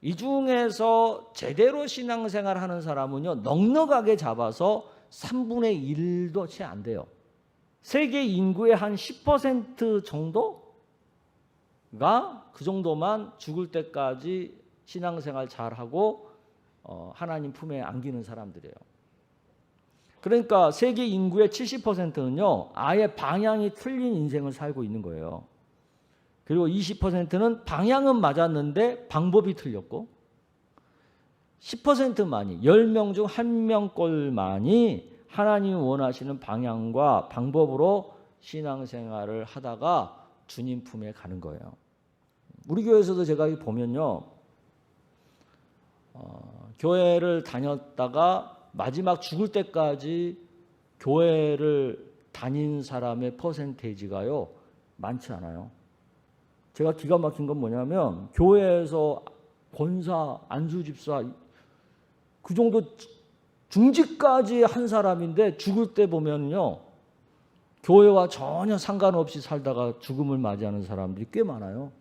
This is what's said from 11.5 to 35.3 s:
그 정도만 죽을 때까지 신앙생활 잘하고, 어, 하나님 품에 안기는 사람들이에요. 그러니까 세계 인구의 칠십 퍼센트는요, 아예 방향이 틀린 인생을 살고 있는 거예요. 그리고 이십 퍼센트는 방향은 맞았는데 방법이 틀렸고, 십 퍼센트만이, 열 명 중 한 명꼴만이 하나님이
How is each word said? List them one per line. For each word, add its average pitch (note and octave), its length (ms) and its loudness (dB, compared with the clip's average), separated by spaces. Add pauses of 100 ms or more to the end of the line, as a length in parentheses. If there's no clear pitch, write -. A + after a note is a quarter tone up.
그 - 120 -18
정도만 F#3 720 -2
죽을 D#3+ 340 -8
때까지 D#3 880 -6 (240)
신앙생활 D3 640 -8
잘하고, B2 840 -4 (540)
어, F2 320 -16
하나님 D#3 380 -10
품에 D3 280 -12
안기는 B2 420 -10
사람들이에요. G2 500 -18 (1500)
그러니까 G#3+ 520 4
세계 A#3+ 340 0
인구의 F#3+ 460 4
칠십 B3 320 -8
퍼센트는요, D#3+ 880 0
아예 G3 420 0
방향이 G#3 600 -2
틀린 B3+ 400 -4
인생을 D3 360 -2
살고 C3+ 320 -8
있는 G#2+ 180 -6
거예요. E2 440 -10 (1000)
그리고 E3+ 240 2
이십 F#3+ 320 -4
퍼센트는 F#3+ 640 0
방향은 B3 560 2
맞았는데 E3 880 0
방법이 F3+ 460 2
틀렸고, A2+ 560 -10 (1500)
십 - 240 -14
퍼센트만이, E3+ 800 0
열 G#3+ 220 8
명 A3 260 2
중 G#3 120 0
한 A#3 420 -2
명꼴만이 D#3+ 1500 0 (100)
하나님이 G#3 480 0